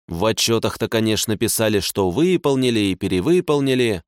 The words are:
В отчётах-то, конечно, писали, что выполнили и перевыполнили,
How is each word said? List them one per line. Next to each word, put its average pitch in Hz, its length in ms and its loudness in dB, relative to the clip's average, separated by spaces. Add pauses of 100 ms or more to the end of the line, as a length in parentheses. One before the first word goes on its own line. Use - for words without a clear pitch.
В 85 180 -4
отчётах-то, 113 640 0
конечно, 110 480 0
писали, 107 440 0
что 95 300 -2
выполнили 131 680 0
и 98 140 0
перевыполнили, 127 1120 0